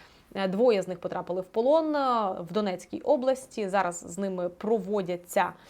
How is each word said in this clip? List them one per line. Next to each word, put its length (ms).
Е, 140
двоє 340
з 60
них 120
потрапили 400
в 40
полон, 520
е, 340
в 120
Донецькій 480
області. 680
Зараз 440
з 60
ними 300
проводяться, 1040